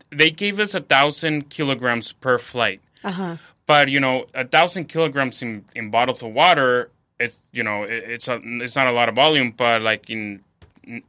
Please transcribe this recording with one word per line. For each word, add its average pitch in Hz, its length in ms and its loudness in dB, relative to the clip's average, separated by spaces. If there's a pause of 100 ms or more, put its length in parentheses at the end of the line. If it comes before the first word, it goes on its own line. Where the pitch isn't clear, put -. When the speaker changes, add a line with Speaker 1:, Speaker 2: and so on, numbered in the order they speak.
(100)
Speaker 1:
they 151 200 2
gave 202 300 -6
us 202 140 -2
a 180 60 -2
thousand 147 680 0
kilograms 123 640 -4
per 127 260 0
flight. 110 420 -4 (220)
Speaker 2:
Uh-huh. 180 340 -8 (300)
Speaker 1:
But, 143 220 6
you 139 120 0
know, 131 340 -2
a 127 120 -6
thousand 170 400 2
kilograms 139 560 -4
in, 110 220 -10 (100)
in 110 160 -10
bottles 120 320 0
of 113 100 -10
water, 131 580 4 (280)
it's, 120 200 -6 (140)
you 120 100 -6
know, 104 220 -4
it, 107 220 -8
it's 117 220 -10
a, 117 140 -4
it's 120 340 -8
not 135 100 4
a 123 60 2
lot 120 160 2
of 110 60 -2
volume, 135 420 4
but, 117 240 2
like, 110 300 -2
in 104 320 -10 (440)
n-, 117 220 -16